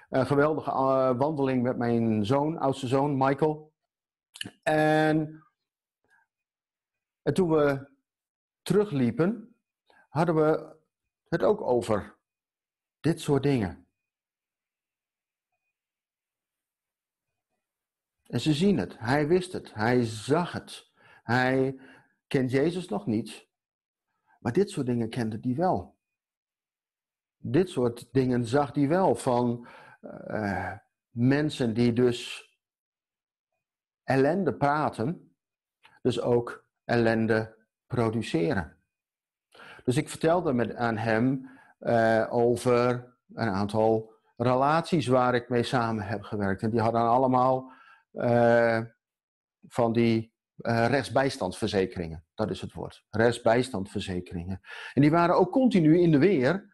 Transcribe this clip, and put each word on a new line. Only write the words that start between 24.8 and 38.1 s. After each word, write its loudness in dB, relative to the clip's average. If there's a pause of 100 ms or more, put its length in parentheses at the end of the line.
dingen -2
kende -6
hij -4
wel. -4 (1400)
Dit -2
soort -4
dingen 0
zag 0
hij 0
wel 2
van, -2 (600)
eh, -6 (320)
mensen 0
die 2
dus -2 (1500)
ellende 0
praten, -2 (640)
dus 0
ook -2 (160)
ellende 0 (180)
produceren. -4 (1040)